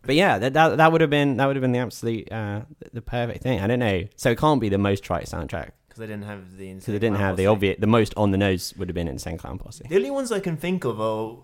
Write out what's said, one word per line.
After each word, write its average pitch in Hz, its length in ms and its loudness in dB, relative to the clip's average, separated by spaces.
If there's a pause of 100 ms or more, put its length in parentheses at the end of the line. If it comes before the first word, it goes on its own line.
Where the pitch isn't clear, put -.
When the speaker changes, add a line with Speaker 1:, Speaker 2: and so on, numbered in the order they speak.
Speaker 1:
But 131 120 0
yeah, 156 240 4
that, 131 140 0
that, 156 240 4
that 160 160 6
would 165 80 4
have 156 80 4
been, 143 280 4
that 135 100 2
would 139 100 0
have 131 40 -2
been 127 120 2
the 123 60 0
absolute, 113 520 -6
uh, 104 300 -6 (320)
the 117 80 -10
perfect 120 420 -6
thing. 127 160 0
I 98 80 -2
don't 123 120 2
know. 101 260 0 (100)
So 127 160 0
it 113 60 0
can't 151 240 4
be 107 80 0
the 98 80 2
most 101 260 2
trite - 220 -4
soundtrack. 82 460 -8 (180)
Speaker 2:
'Cause - 80 -20
they 113 100 -14
didn't 104 160 -12
have 95 340 -16
the 95 120 -14
Insane 92 100 -16
Speaker 1:
'Cause - 140 -18
they 101 60 -2
didn't 107 180 2
Speaker 2:
Clown 101 100 2
Speaker 1:
have 95 100 2
the 92 60 2
Speaker 2:
Posse. 98 40 6
Speaker 1:
obvious, 101 340 4
the 107 60 2
most 110 280 4
on 104 160 2
the 95 60 2
nose 95 400 0
would 92 100 -6
have 85 80 -8
been 85 140 -4
Insane 82 280 -8
Clown - 200 -12
Posse. - 320 -16
Speaker 2:
The 165 80 -4
only 262 140 0
ones 269 200 -4
I 202 80 -2
can 175 160 -4
think 175 300 -4
of 107 160 -2
are 110 420 -4